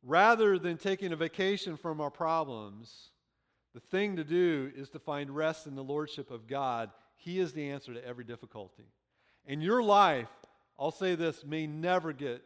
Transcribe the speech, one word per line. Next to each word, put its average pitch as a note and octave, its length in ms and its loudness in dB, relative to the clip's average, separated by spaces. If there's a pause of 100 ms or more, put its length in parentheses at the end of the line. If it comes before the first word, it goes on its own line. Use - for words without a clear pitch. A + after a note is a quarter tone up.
Rather G3+ 540 6
than E3+ 220 -2
taking F#3+ 340 -2
a D#3+ 40 -4
vacation F#3 600 -2
from D#3 240 -6
our C#3+ 120 -2
problems, A#2+ 960 -4 (640)
the A#2+ 60 -16
thing G3 360 -2
to D#3+ 80 -4
do D#3 520 2
is C#3 140 -12
to D3+ 100 -14
find C#3+ 340 -6
rest D#3 320 -2
in C#3 80 -12
the C3+ 80 -8
lordship D3 480 -6
of A2+ 160 -14
God. A#2+ 440 -2 (260)
He F3+ 240 -6
is D#3+ 120 0
the D3 180 -6
answer C#3 220 -10
to A#2+ 120 -12
every B2 180 -10
difficulty. A2+ 640 -14 (600)
And C#3+ 140 -6
your A3 220 2
life, F#3+ 460 6 (500)
I'll D3 140 -2
say F#3 240 0
this, D#3+ 280 -2
may D#3 220 -6
never E3 460 0
get C3 340 -6